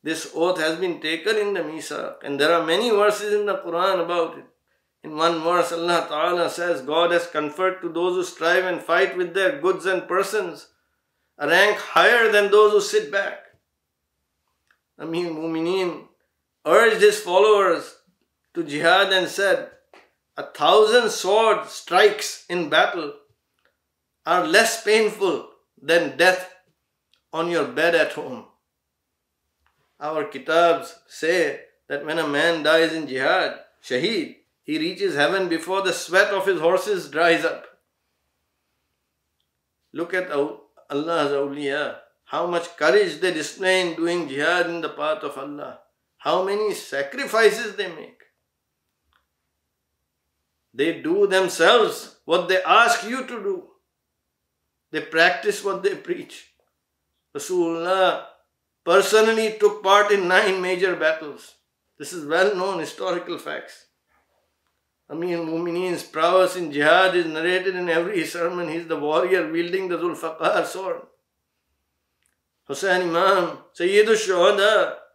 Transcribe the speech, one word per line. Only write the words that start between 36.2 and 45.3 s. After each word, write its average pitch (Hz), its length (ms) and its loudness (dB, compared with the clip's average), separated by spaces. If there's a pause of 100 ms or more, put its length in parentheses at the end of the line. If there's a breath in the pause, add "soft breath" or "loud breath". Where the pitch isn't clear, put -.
of 190 120 -2
his 185 160 0
horses 180 480 0
dries 160 340 2
up. - 220 -6 (2250)
Look 170 220 -8
at 185 180 -4
Aw-, 147 300 -4 (280)
Allah's 147 420 -2
awliya, 143 680 -4 (260)
how 160 200 -4
much 175 320 -6
courage 170 420 2
they 180 140 0
display 185 480 0
in 175 160 -2
doing 170 320 -2
jihad 165 400 0
in 202 100 -6
the 156 80 -6
path 151 360 -4
of 143 140 -10